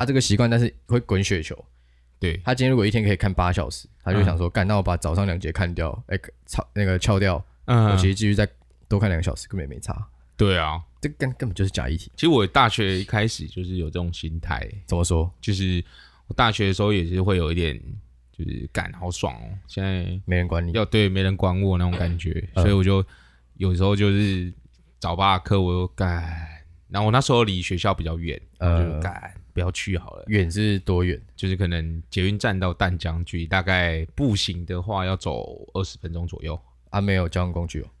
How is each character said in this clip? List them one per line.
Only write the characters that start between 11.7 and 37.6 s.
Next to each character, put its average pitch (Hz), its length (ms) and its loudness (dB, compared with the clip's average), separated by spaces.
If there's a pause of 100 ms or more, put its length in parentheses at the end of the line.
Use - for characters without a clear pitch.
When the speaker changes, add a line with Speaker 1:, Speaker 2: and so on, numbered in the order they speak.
Speaker 1:
假 65 180 -4
议 78 80 0
题。 - 200 -12
Speaker 2:
其 - 60 -4
实 156 60 6
我 127 160 6
大 123 240 4
学 95 300 0
一 98 60 -4
开 110 240 0
始 82 180 -6
就 - 160 -10
是 90 140 -6
有 85 100 -2
这 76 60 -6
种 87 200 -4
心 82 280 -8
态。 - 280 -6 (180)
Speaker 1:
怎 85 100 -2
么 85 80 2
说？ 82 260 2 (100)
Speaker 2:
就 104 140 -2
是 92 300 0 (420)
我 - 80 -10
大 120 160 2
学 104 160 0
的 95 80 2
时 98 80 0
候 104 100 2
也 92 140 0
是 92 160 0
会 95 140 2
有 82 160 0
一 - 20 -2
点， 80 260 -2 (560)
就 82 80 -8
是 65 280 -6
：“干， - 220 -6
好 90 160 -6
爽 76 240 -4
哦， 57 120 -16 (200)
现 - 160 -6
在 95 220 -2 (200)
Speaker 1:
没 90 120 2
人 87 100 2
管 85 200 0
你。” 85 60 -2
Speaker 2:
要， 107 120 0
对， 104 240 4
没 95 140 0
人 95 140 2
管 92 240 0
我 95 160 2
那 87 60 2
种 90 160 2
感 87 200 0
觉。 85 360 -4
Speaker 1:
嗯。 92 80 4
Speaker 2:
所 87 80 6
以 - 20 6
我 95 120 4
就 98 200 4 (520)
有 92 180 0
时 87 80 2
候 101 140 4
就 101 160 4
是 95 400 0 (480)
早 87 160 -4
八 98 180 4
的 92 60 0
课， 98 200 2
我 90 120 2
就 90 160 0
干。 87 340 -2 (640)
然 101 140 -2
后 107 40 2
我 110 60 4
那 131 80 6
时 135 120 2
候 120 100 6
离 95 180 0
学 90 160 -2
校 98 160 0
比 90 120 -4
较 82 120 -4
远， 82 240 -6 (180)
Speaker 1:
嗯。 87 160 2
Speaker 2:
我 85 200 2
就 76 60 -4
干， - 320 -6 (200)
不 - 60 -4
要 90 140 0
去 92 260 -4
好 - 140 -12
了。 - 160 -16
Speaker 1:
远 101 200 4
是 101 320 0
多 90 220 2
远？ 90 180 0 (140)
Speaker 2:
就 - 140 -4
是 95 80 0
可 95 100 0
能 82 340 -4 (100)
捷 92 140 0
运 101 140 0
站 101 200 0
到 90 140 0
淡 90 240 0
江 82 280 -4
距 87 140 -6
离， 85 80 -4
大 95 140 0
概 87 540 0
步 127 220 2
行 87 280 -4
的 90 160 -4
话 95 240 -2
要 95 120 0
走 57 420 -6 (160)
二 95 80 -2
十 - 160 -8
分 85 140 -10
钟 85 120 -4
左 85 200 -8
右。 78 140 -6 (320)
Speaker 1:
啊， 101 100 -2
没 101 140 2
有 90 140 2
交 90 140 -2
通 90 100 -2
工 85 140 -4